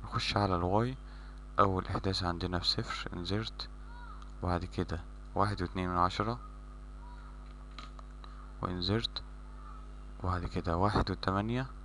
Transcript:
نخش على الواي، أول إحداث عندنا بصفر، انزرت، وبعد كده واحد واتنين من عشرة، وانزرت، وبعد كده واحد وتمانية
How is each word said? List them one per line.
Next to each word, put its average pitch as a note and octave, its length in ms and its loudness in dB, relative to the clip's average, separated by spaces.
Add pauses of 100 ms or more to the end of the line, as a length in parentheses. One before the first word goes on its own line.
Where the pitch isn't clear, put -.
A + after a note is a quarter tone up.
نخش - 340 2
على G2+ 180 6
الواي، G#2 420 4 (640)
أول F#2+ 260 6
إحداث F#2+ 380 2
عندنا F2 340 2
بصفر، - 560 0
انزرت، F#2 560 -2 (720)
وبعد F2+ 220 2
كده E2+ 380 0 (320)
واحد G2+ 260 2
واتنين F2+ 280 0
من F2+ 80 2
عشرة، G#2 420 4 (2250)
وانزرت، F2+ 640 0 (1000)
وبعد F2+ 220 2
كده E2+ 320 2
واحد G2 340 6
وتمانية G#2+ 560 2 (160)